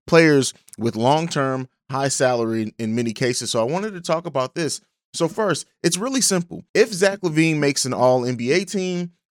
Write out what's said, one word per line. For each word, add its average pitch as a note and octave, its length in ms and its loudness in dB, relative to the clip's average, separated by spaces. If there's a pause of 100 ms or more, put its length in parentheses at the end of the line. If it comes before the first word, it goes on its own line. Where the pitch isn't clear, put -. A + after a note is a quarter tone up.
players D#3 460 6 (240)
with A2 160 -2
long-term, C3+ 720 0 (220)
high C#3 160 -2
salary A#2 720 0
in A2 160 -2
many A#2 180 -2
cases. B2 380 -4
So A#2 100 0
I A2 40 2
wanted F#3+ 300 -4
to F3+ 60 -12
talk E3+ 240 -4
about C3+ 300 -4
this. D#3+ 260 -4 (340)
So E3+ 120 -2
first, F#3 400 -2 (160)
it's E3+ 140 0
really B3+ 240 -2
simple. F3 440 -2 (100)
If A3 180 4
Zach G3 280 0
LaVine D#3+ 360 2
makes C#3+ 280 0
an C3 80 -4
all B2 320 4
N B2 120 -4
B A#2 160 -2
A F#3 120 0
team F3+ 480 -4 (180)